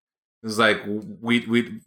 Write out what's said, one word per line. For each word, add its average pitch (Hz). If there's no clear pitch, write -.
It's 110
like, 107
we, 107
we, 113